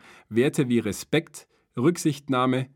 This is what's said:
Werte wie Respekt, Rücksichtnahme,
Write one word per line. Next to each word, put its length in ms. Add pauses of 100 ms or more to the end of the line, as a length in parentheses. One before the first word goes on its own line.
(300)
Werte 400
wie 100
Respekt, 680 (300)
Rücksichtnahme, 1000